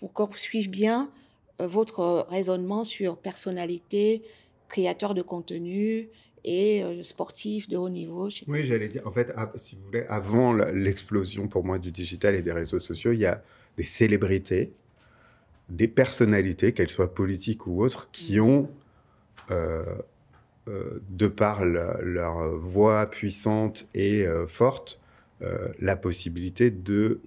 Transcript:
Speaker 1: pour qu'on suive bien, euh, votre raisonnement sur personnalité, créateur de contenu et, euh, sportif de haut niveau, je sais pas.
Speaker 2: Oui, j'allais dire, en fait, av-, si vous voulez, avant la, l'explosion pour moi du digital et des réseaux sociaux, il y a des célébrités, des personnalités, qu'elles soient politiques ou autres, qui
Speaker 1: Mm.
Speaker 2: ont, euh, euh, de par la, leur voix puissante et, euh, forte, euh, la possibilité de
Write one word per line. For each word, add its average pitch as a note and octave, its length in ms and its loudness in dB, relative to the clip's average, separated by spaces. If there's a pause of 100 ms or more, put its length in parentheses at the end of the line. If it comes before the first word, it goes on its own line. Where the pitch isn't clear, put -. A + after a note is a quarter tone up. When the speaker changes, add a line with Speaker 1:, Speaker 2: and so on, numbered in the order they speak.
Speaker 1:
pour G3 120 -12
qu'on G#3 200 0
suive G#3 360 -4
bien, A3 400 0 (520)
euh, F3+ 60 -2
votre F3+ 640 0
raisonnement F#3 540 -2
sur F#3 340 -4
personnalité, F#3+ 1040 -2 (440)
créateur F#3+ 460 0
de F3+ 80 -2
contenu F#3+ 880 -4 (340)
et, G3 400 2
euh, F3 200 -8
sportif - 640 -8
de F3+ 100 -4
haut F3+ 120 -2
niveau, F3 400 -6
je G#3 100 -10
sais - 60 -16
pas. D3 60 -6
Speaker 2:
Oui, D3 120 0
j'allais A2+ 240 2
dire, A2 180 -8
en G#2 60 -8
fait, A#2+ 240 0
av-, A2 200 -4
si - 200 -16
vous F#2+ 100 -18
voulez, A2+ 220 -4
avant G#2+ 460 4
la, G2+ 180 4
l'explosion G2 760 -2
pour F#2 180 0
moi F#2 140 -2
du F2+ 120 -8
digital F2+ 440 0
et F2+ 60 0
des E2+ 120 -4
réseaux E2+ 260 -2
sociaux, F2 320 -2
il A2+ 80 2
y G#2 60 2
a E2+ 160 0 (340)
des - 80 -4
célébrités, G2 880 2 (960)
des F2+ 220 2
personnalités, G#2 840 4
qu'elles F2 180 2
soient F#2 240 0
politiques G2 540 -2
ou F2+ 160 0
autres, - 280 -2
qui - 280 0
Speaker 1:
Mm. G#2+ 40 6
Speaker 2:
ont, C#3 260 6 (840)
euh, E2 320 -2 (840)
euh, F#2+ 400 -8
de F#2+ 180 2
par G#2 380 2
la, E2+ 360 0
leur E2 560 -2
voix G#2 520 4
puissante A2 840 -2
et, G2 320 2
euh, E2+ 220 0
forte, - 540 0 (400)
euh, F2+ 280 -6 (100)
la F#2+ 160 2
possibilité F#2 760 0
de G2+ 560 2